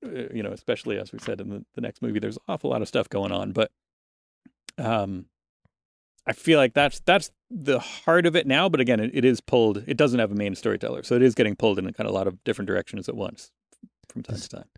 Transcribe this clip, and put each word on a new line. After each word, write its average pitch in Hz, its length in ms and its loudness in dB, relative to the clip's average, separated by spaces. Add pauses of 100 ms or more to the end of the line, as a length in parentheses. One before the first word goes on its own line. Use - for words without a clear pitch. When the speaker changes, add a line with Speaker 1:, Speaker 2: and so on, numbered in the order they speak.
Speaker 1:
Uh, 127 280 -10
you 110 100 -6
know, 101 100 -6
especially 107 460 -4
as 98 140 -10
we - 60 -14
said 101 220 -8
in 101 100 -10
the, 101 140 -10 (100)
the - 60 -10
next 113 220 -8
movie, 110 180 -4
there's 107 160 -6
an - 120 -16
awful 151 220 -4
lot 120 120 0
of 104 60 -4
stuff 110 200 -2
going 98 240 -2
on. 95 200 -4
But, 107 180 0 (1080)
um, 98 480 -2 (1000)
I 131 60 -2
feel 160 280 4
like 127 140 2
that's, 143 260 2
that's 175 300 2 (200)
the 143 300 0
heart - 440 2
of 170 120 2
it 170 100 2
now. 147 220 2
But 165 120 2
again, 120 200 4
it, 113 120 -2
it 120 120 2
is 123 160 4
pulled. 110 480 2
It - 80 -2
doesn't 127 240 4
have 107 100 2
a 101 60 -4
main 101 180 -2
storyteller, - 480 -4
so - 140 0
it 123 60 6
is 127 120 8
getting 107 220 2
pulled 104 220 2
in 95 140 -4
kind 110 140 -6
of 104 80 -2
a - 20 0
lot 95 120 0
of 92 160 -8
different 107 240 -4
directions 95 400 -4
at - 80 -8
once - 340 -10 (580)
from 120 140 -14
time 113 140 -10
Speaker 2:
This - 120 -12
Speaker 1:
to - 100 -16
time. - 80 -20 (120)